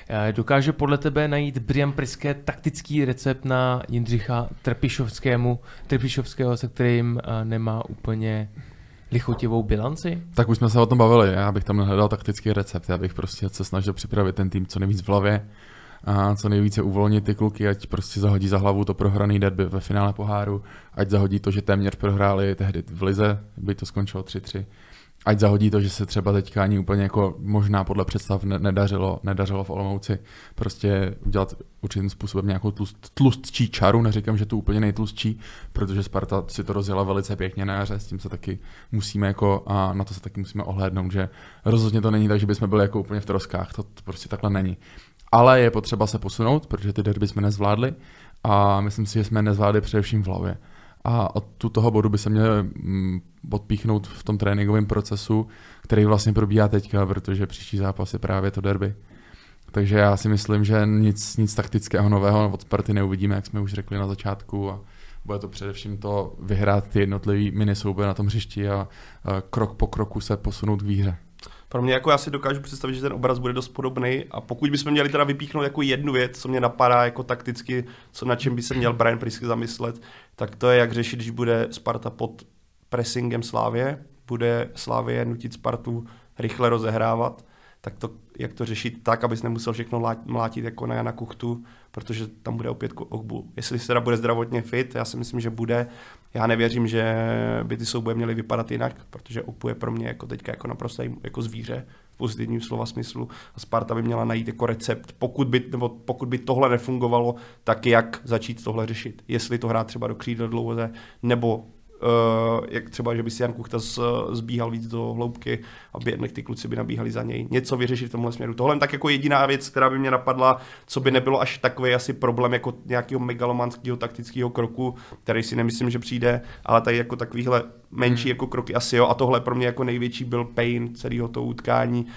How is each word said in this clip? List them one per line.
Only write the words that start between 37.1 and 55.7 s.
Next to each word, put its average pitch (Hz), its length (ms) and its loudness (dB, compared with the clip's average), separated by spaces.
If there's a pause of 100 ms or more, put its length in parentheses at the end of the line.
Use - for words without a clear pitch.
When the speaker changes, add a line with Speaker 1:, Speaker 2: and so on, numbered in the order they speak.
Speaker 2:
pěkně 95 300 -4
na 98 80 -2
jaře, 101 260 -2
s - 60 -8
tím 92 140 -8
se 101 100 -8
taky - 300 -6 (320)
musíme 101 360 0
jako, 98 400 2
a 95 260 0
na 98 100 -2
to 98 100 -6
se 95 80 -12
taky 95 180 -10
musíme 98 240 -6
ohlédnout, 95 480 -2
že 95 180 0 (360)
rozhodně 110 360 4
to 110 100 4
není 107 160 4
tak, 104 120 4
že 104 60 4
bychom 101 240 2
byli 104 140 6
jako 101 160 2
úplně 101 200 -4
v 101 60 -8
troskách, 95 480 -2
to, 101 100 -8
to - 200 -18
prostě - 260 -12
takhle 104 200 -2
není. 95 280 0 (540)
Ale 127 300 10
je 117 100 6
potřeba 107 360 0
se - 120 -2
posunout, 117 480 0
protože 98 260 -2
ty 104 100 0
derby 101 240 2
jsme 101 140 -4
nezvládli 104 520 2 (500)
a 101 380 4
myslím 104 240 0
si, 101 80 -6
že 110 100 2
jsme 110 160 0
je 107 40 4
nezvládli 104 380 4
především 104 420 2
v - 40 -2
hlavě. 92 300 -2 (460)
A 117 320 0
od 107 100 -2 (120)
tu-, 117 120 -2
toho 113 220 4
bodu 107 180 4
by 104 80 2
se 104 120 -2
měl, 107 340 4
mm, 92 560 -2 (320)
odpíchnout 104 560 0
v - 160 -16
tom 107 140 0
tréninkovém 101 480 2
procesu, 107 600 0 (340)